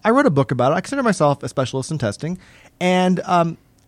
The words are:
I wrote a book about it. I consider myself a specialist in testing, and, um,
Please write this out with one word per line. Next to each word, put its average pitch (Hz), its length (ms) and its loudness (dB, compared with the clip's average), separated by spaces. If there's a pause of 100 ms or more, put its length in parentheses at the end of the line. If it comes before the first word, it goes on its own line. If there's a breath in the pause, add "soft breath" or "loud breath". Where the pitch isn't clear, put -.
I 214 60 2
wrote 277 160 4
a 254 40 4
book 139 220 2
about 127 220 2
it. - 20 0
I 185 60 -2
consider 269 220 -6
myself 156 380 0
a 139 60 -8
specialist 131 420 -4
in 160 100 -4
testing, 147 380 -6 (440 loud breath)
and, 185 400 2
um, 170 360 0 (300)